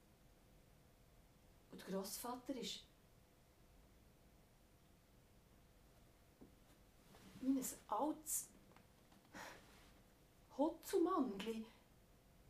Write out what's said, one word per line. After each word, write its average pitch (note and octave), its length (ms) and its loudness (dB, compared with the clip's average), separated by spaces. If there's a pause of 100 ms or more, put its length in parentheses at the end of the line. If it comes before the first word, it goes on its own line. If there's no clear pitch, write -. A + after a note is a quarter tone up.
(1700)
Und F3+ 100 -10
der - 60 -10
Grossvater A#3+ 680 -2
ist F#3+ 300 -4 (4000)
wie C4 180 6
ein - 60 0 (220)
altes C#4+ 600 2 (2000)
Hutzelmannli C4 1080 4 (840)